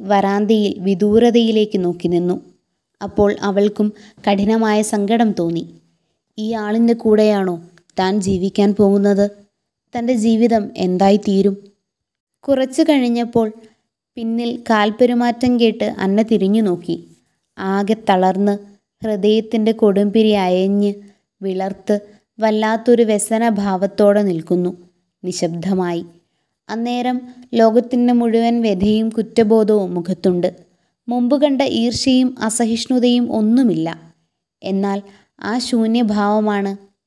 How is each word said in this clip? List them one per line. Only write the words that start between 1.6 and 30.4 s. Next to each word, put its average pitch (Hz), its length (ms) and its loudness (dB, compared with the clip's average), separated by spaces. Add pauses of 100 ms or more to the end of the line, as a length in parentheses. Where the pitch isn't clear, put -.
നോക്കി 175 280 -2
നിന്നു. 175 280 0 (680)
അപ്പോൾ 202 280 0 (120)
അവൾക്കും 202 460 0 (340)
കഠിനമായ 214 600 0
സങ്കടം 214 500 0
തോന്നി. 170 320 -4 (760)
ഈ 214 160 -8
ആളിൻ്റെ 226 420 0
കൂടെയാണോ 214 600 2 (420)
താൻ 190 240 0
ജീവിക്കാൻ 190 540 0
പോകുന്നത്? 202 500 2 (680)
തൻ്റെ 240 220 -2
ജീവിതം 226 480 2 (140)
എന്തായിത്തീരും? 196 800 2 (840)
കുറച്ചു 262 400 0
കഴിഞ്ഞപ്പോൾ 240 640 0 (680)
പിന്നിൽ 233 320 -6 (140)
കാൽപ്പെരുമാറ്റം 240 920 0
കേട്ട് 226 320 0 (120)
അന്ന 196 220 2
തിരിഞ്ഞു 214 400 0
നോക്കി. 175 340 -2 (640)
ആകെ 196 420 -2
തളർന്ന്, 190 560 2 (460)
ഹൃദയത്തിൻ്റെ 220 720 0
കൊടുമ്പിരി 208 640 2
അയഞ്ഞ് 196 540 0 (500)
വിളർത്ത്, 190 540 -4 (440)
വല്ലാത്തൊരു 220 640 2
വ്യസനഭാവത്തോടെ 202 1200 0
നിൽക്കുന്നു, 180 480 -2 (520)
നിശബ്ദമായി. 175 800 -4 (680)
അന്നേരം 240 480 -4 (360)
ലോകത്തിൻ്റെ 240 600 2
മുഴുവൻ 233 480 0
വ്യഥയും 214 480 0
കുറ്റബോധവും 214 840 2
മുഖത്തുണ്ട്. 180 560 -2 (580)